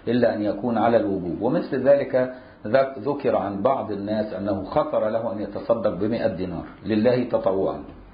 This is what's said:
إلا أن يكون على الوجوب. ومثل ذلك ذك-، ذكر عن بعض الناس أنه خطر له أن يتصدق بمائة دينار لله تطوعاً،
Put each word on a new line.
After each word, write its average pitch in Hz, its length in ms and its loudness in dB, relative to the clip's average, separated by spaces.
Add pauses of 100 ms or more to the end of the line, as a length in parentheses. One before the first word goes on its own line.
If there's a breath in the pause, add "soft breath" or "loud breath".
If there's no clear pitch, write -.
إلا 117 260 4
أن 104 80 -2
يكون 113 360 -2
على 117 180 4
الوجوب. 95 440 0
ومثل 131 480 0
ذلك 127 460 2 (320 loud breath)
ذك-، 131 320 0
ذكر 127 380 0
عن 98 260 -2
بعض 113 300 0
الناس 104 400 -2
أنه 95 320 -2
خطر 117 440 0
له 113 240 -2
أن 104 80 -6
يتصدق 104 500 -2
بمائة 104 360 -2
دينار 87 380 -4 (220)
لله 117 380 4
تطوعاً، 95 580 0 (320)